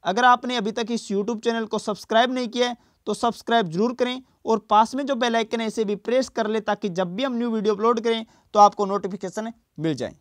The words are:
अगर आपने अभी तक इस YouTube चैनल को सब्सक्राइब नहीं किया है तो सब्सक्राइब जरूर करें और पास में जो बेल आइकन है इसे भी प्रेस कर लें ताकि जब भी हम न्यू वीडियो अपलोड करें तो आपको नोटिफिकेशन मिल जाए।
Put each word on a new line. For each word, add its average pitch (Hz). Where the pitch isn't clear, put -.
अगर 196
आपने 247
अभी 214
तक 233
इस 233
YouTube 208
चैनल 226
को 214
सब्सक्राइब 220
नहीं 254
किया 240
है 240
तो 208
सब्सक्राइब 226
जरूर 202
करें 254
और 220
पास 220
में 277
जो 277
बेल 233
आइकन 226
है 226
इसे 220
भी 202
प्रेस 247
कर 226
लें 214
ताकि 208
जब 175
भी 240
हम 262
न्यू 233
वीडियो 214
अपलोड 226
करें 226
तो 214
आपको 208
नोटिफिकेशन 202
मिल 156
जाए। 120